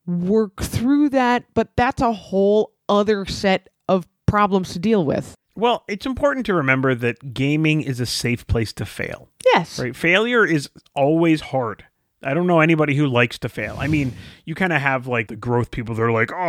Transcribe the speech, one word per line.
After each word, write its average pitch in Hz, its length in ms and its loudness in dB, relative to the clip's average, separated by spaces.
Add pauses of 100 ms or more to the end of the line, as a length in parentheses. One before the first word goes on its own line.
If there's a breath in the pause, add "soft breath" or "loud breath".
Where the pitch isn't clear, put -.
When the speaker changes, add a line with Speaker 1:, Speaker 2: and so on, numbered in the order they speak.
Speaker 1:
work 185 560 -2
through 285 480 2
that, 247 440 0
but 226 220 0
that's 247 260 0
a 233 100 2
whole 202 600 0 (160)
other 202 360 2
set - 440 -2 (180)
of 180 200 2 (180)
problems 202 480 2
to 180 60 -8
deal 202 260 2
with. - 300 -4 (200)
Speaker 2:
Well, 226 340 0
it's 202 160 -8
important 269 400 -2
to 202 80 0
remember 135 420 2
that 120 380 -6
gaming 151 480 0
is 127 180 -6
a 123 60 -2
safe - 420 -4
place 113 260 -2
to - 120 -8
fail. - 440 -10 (240)
Speaker 1:
Yes. - 260 -2
Speaker 2:
Right? 127 160 -6
Failure 214 500 2
is 147 240 0 (260)
always 156 460 2
hard. 117 420 -6 (400)
I 135 100 -4
don't 175 140 0
know 175 140 4
anybody 151 340 2
who 147 120 2
likes 120 320 2
to 123 100 -8
fail. 107 300 -8
I 139 80 -4
mean, 143 260 -2 (320 loud breath)
you 160 100 -10
kinda 175 240 0
have, 135 280 -2
like, 117 200 -2
the 113 80 -14
growth 120 360 -2
people 113 240 -8
that 110 80 -2
are 117 80 2
like, 117 200 2
"Oh, 156 40 -8 (140)